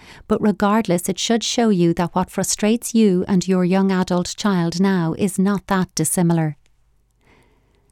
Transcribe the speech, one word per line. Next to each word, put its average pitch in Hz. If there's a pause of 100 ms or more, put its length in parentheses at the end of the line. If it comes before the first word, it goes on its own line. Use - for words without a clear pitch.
(260)
but 214
regardless, 208
it 180
should 226
show 233
you 175
that 170
what 185
frustrates -
you 202
and 180
your 185
young 190
adult 180
child 175
now 185
is -
not 196
that 185
dissimilar. 165 (1400)